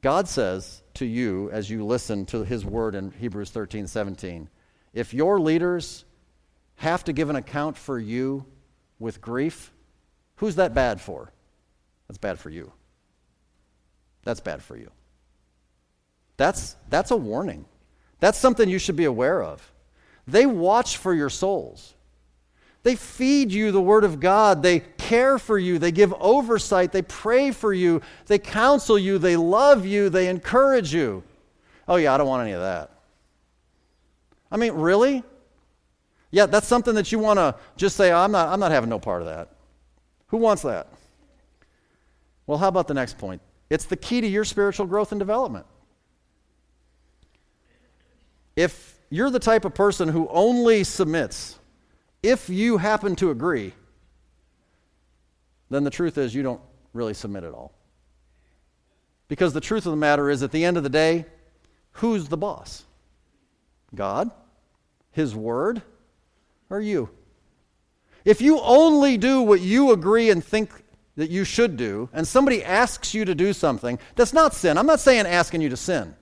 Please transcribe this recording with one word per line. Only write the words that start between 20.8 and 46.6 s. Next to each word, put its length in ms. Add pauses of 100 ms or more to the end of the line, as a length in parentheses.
for 180
your 160
souls. 640 (880)
They 140
feed 560
you 180
the 100
word 240
of 160
God. 420
They 180
care 580
for 200
you. 200
They 140
give 260
oversight. 720
They 100
pray 480
for 220
you. 300 (240)
They 120
counsel 600
you. 200
They 180
love 500
you. 220
They 200
encourage 640
you. 300 (640)
Oh, 100
yeah, 160
I 60
don't 80
want 160
any 100
of 80
that. 300 (1600)
I 60
mean, 160
really? 500 (1080)
Yeah, 160
that's 200
something 300
that 160
you 60
want 200
to 160 (220)
just 200
say, 160
"I'm 200
not, 160
I'm 120
not 100
having 200
no 80
part 240
of 60
that." 220 (800)
Who 100
wants 240
that? 260 (1600)
Well, 120
how 100
about 200
the 60
next 240
point? 220 (300)
It's 160
the 100
key 240
to 60
your 180
spiritual 420
growth 260
and 60
development. 460 (3000)